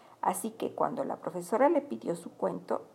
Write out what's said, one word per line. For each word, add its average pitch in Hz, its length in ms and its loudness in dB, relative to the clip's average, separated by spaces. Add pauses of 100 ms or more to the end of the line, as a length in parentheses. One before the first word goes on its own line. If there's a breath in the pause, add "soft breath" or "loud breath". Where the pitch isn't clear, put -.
(240 loud breath)
Así 185 260 0
que - 240 -4
cuando 151 300 0
la - 140 -4
profesora 214 520 2
le 311 120 4
pidió - 340 -4
su - 160 -10
cuento, 180 500 -2 (140)